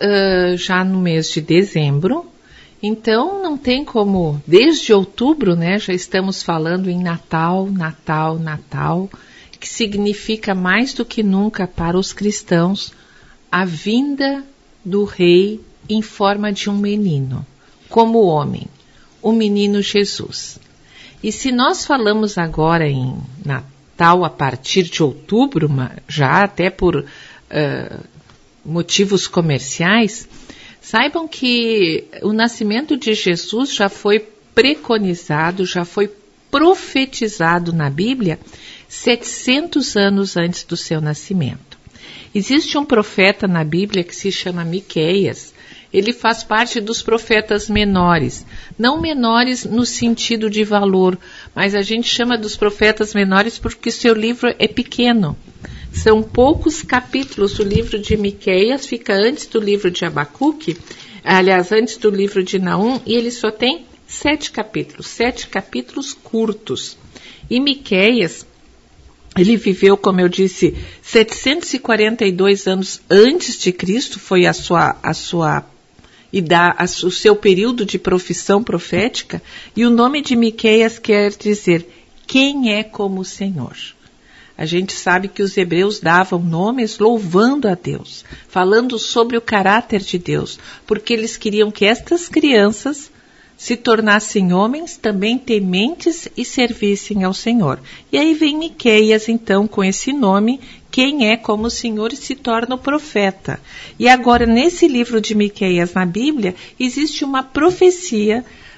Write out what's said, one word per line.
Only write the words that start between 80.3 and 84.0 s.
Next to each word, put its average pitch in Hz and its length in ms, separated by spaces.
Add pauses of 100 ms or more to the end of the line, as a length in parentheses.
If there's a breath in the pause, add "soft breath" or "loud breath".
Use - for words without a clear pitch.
Miqueias 226 640
quer 208 320
dizer, 202 580 (380 soft breath)
"Quem 262 480
é 214 80
como 196 380
o 185 40
Senhor?" 185 520 (800 soft breath)